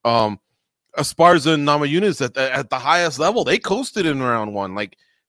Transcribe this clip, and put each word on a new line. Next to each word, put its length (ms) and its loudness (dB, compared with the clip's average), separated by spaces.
Um, 360 2
Esparza 560 4
and 120 0
Namajunas 580 0
at 100 -6
the, 180 -2
at 160 -4
the 100 -4
highest 400 0
level, 260 0
they 140 0
coasted 480 -4
in 140 -2
round 320 -2
one. 220 -6
Like, 240 -8